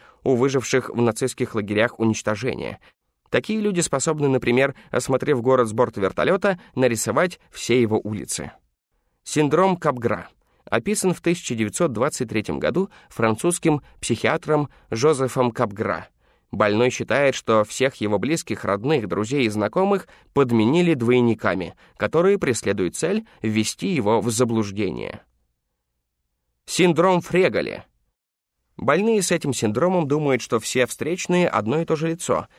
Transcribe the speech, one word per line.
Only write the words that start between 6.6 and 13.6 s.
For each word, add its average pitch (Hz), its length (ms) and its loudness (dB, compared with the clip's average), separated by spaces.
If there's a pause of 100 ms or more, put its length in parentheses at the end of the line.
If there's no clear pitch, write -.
нарисовать 127 640 0 (120)
все - 280 0
его 110 240 2
улицы. 85 500 -8 (720)
Синдром 160 540 2
Капгра. 117 520 -4 (360)
Описан 180 480 0
в - 80 -16
тысяча - 320 -2
девятьсот 113 400 0
двадцать 117 360 -2
третьем 104 280 -4
году 82 320 -2 (200)
французским 147 760 0 (180)